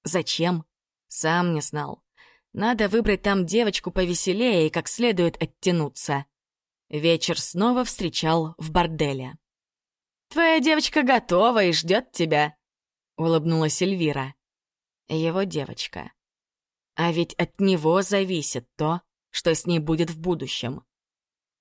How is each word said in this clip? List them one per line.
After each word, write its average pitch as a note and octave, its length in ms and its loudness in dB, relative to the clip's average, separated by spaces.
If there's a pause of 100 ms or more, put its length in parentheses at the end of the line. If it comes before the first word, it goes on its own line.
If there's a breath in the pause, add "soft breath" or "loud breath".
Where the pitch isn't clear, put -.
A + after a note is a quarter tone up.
Зачем? E3+ 600 -2 (440)
Сам F3 440 0
не D3+ 80 -2
знал. - 420 -8 (500 soft breath)
Надо G#3+ 360 0
выбрать G#3+ 340 2
там G3 240 2
девочку G3+ 460 0
повеселее F#3 720 2
и D3+ 40 -2
как - 180 -4
следует F3+ 520 0
оттянуться. D#3 880 -2 (640)
Вечер D#3+ 500 0
снова A#3+ 440 0
встречал D#3+ 720 -2
в D#3+ 120 -12
борделе. D3+ 680 -2 (920)
«Твоя D#4+ 320 4
девочка D4+ 420 2
готова A3+ 640 4
и F3 80 4
ждет E3 400 0
тебя», — D#3 440 0 (600)
улыбнулась D#3+ 640 0
Эльвира. D3+ 540 -2 (760)
«Его E3 360 -2
девочка. - 680 -8 (840)
А E3 160 0
ведь D#3+ 220 -2
от - 260 -4
него F#3 420 2
зависит F#3 760 -4
то, D#3+ 240 -2 (300)
что - 240 0
с - 120 -4
ней E3+ 120 2
будет D#3+ 320 0
в D#3+ 80 -12
будущем». C#3+ 640 -6 (760)